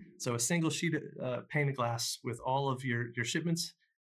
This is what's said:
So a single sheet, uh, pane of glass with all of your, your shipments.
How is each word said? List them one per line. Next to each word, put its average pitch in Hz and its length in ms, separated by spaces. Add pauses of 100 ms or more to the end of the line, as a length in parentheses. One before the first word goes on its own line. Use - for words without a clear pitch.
(180)
So 123 160
a 117 40
single 165 320
sheet, 170 240 (280)
uh, 123 180 (100)
pane 147 180
of 135 60
glass 117 500
with 117 160
all 135 300
of 131 140
your, 120 300
your 120 100
shipments. 165 500 (260)